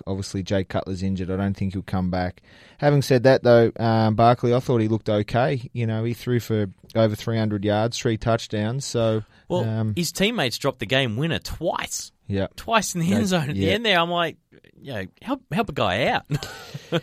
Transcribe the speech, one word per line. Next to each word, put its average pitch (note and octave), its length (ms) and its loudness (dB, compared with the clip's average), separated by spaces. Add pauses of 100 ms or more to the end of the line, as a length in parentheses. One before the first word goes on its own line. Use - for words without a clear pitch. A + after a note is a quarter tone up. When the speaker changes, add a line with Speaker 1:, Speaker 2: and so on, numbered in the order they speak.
Speaker 1:
Obviously, G2 380 -4
Jay G2 180 0
Cutler's F#2 400 -6
injured. F#2+ 300 -2
I F#2 40 -2
don't G2 200 0
think G2 160 -4
he'll G2 100 -6
come F#2 300 -2
back. F2+ 300 -4 (360)
Having D3 240 4
said B2 220 2
that, C3 180 6
though, A#2 380 6
um, A2+ 340 4
Barkley, A#2+ 400 4
I A#2+ 60 2
thought A#2+ 200 0
he A2 60 2
looked G#2+ 220 0
okay. A#2 640 0
You A#2 160 -2
know, A2 160 -2
he A#2+ 100 -2
threw B2 240 0
for G#2+ 320 0 (240)
over A2 220 4
three A2+ 220 -4
hundred G#2 260 -2
yards, G#2+ 340 0
three A2+ 200 0
touchdowns. A2+ 680 -2
So, A2 400 0 (240)
Speaker 2:
Well, A2 200 0
Speaker 1:
um, A2 280 0
Speaker 2:
his E3+ 160 -2
teammates F#3+ 460 0
dropped C3+ 200 -2
the A2+ 80 -6
game B2+ 300 0
winner D3 240 -2
twice. - 720 -8 (160)
Speaker 1:
Yeah. F#2+ 260 -2
Speaker 2:
Twice - 400 -2
in F3 60 -2
the E3 120 0
end A3+ 120 2
Speaker 1:
They, - 20 -2
Speaker 2:
zone E3+ 240 0
at E3+ 60 -4
the F#3+ 60 0
Speaker 1:
yeah. F#3+ 100 2
Speaker 2:
end A3 120 -2
there. G3+ 140 4
I'm E3+ 120 0
like, E3+ 260 -2 (440)
you C3+ 140 -12
know, F#2+ 120 -6 (140)
help, C4+ 220 -6 (100)
help G#3 160 0
a - 40 -10
guy A#2 340 2
out. A#3 240 -2
<laughs> D3 60 -2 (680)